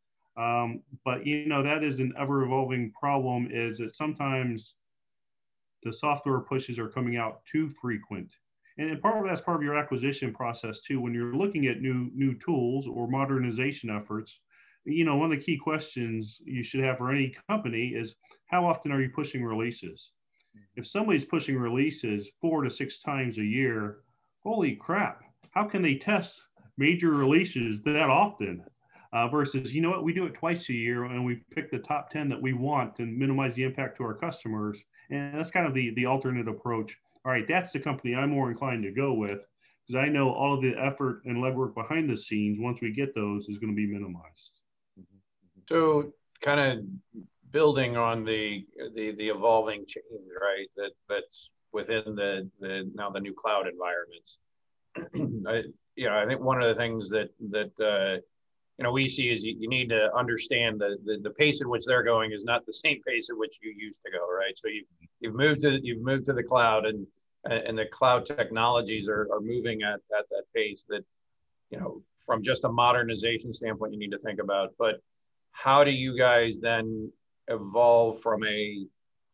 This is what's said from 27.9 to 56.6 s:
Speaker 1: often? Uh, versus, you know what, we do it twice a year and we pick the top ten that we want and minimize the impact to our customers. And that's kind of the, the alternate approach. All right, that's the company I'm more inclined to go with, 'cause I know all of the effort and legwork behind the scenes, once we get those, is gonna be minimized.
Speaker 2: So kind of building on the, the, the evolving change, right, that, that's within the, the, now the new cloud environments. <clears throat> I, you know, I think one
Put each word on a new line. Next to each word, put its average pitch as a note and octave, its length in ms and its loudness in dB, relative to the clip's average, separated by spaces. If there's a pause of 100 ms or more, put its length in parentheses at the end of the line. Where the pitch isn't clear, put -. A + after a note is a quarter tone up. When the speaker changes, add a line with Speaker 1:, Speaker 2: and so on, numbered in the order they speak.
Speaker 1:
often? G#2+ 540 2 (500)
Uh, A#2 140 2
versus, C3+ 460 0
you D#3 80 2
know E3 80 4
what, F#3 140 -2
we E3+ 100 0
do F3+ 120 0
it C3 80 -4
twice E3+ 360 -4
a B2+ 40 0
year A#2+ 320 0
and B2 180 -4
we A#2+ 180 -2 (100)
pick D3 200 -6
the B2+ 80 -4
top D3 300 -4
ten D3+ 180 -4
that C3 140 -2
we C3 100 0
want B2+ 480 -2
and A#2 180 -4
minimize C3+ 380 0
the B2+ 80 0
impact C3 340 -4
to B2+ 60 -6
our A2 100 -4
customers. G#2+ 720 -6 (260)
And C#3+ 300 -6
that's E3 120 -6
kind F3+ 140 2
of C#3 80 0
the, B2 220 0
the B2 100 0
alternate B2+ 440 0
approach. A2 480 -4 (280)
All C3 60 0
right, B2+ 160 0
that's F3 240 0
the D3 80 -4
company C3+ 340 -2
I'm C#3 160 2
more C3+ 220 2
inclined A#2 320 -2
to G2 80 -4
go C3 220 0
with, G2+ 260 -2 (480)
'cause B2 80 -4
I C#3 140 2
know C#3 200 4
all C#3 240 2
of C3+ 80 2
the B2+ 160 2
effort C3+ 460 -2
and A#2+ 140 -2
legwork C3 360 0
behind D3+ 360 -2
the A2 80 0
scenes, G#2 420 0
once A#2+ 220 -4
we A2+ 100 -2
get C3+ 240 -2
those, G#2 320 -4
is G#2 100 -8
gonna G#2+ 160 -4
be G#2 140 0
minimized. F#2 640 -10 (1160)
Speaker 2:
So D#3 440 4 (280)
kind C#3+ 180 4
of A#2+ 260 2 (680)
building C3+ 440 4
on A#2 300 2
the, G#2+ 400 -2 (300)
the, G#2+ 220 -4
the G#2+ 120 -2
evolving G#2+ 560 2
change, - 200 -14 (360)
right, G2 340 0
that, G2+ 160 -6 (160)
that's - 420 -8 (220)
within G#2+ 440 -4
the, G2 340 -2 (100)
the, F#2+ 340 -6
now G2+ 160 -6
the F#2+ 120 -6
new G2 120 -8
cloud G2+ 340 0
environments. F2 720 -6 (580)
<clears throat> A#2 520 -6
I, A2+ 160 0 (320)
you B2 140 -2
know, G#2 80 2
I G#2 80 4
think C3 160 -2
one B2+ 200 2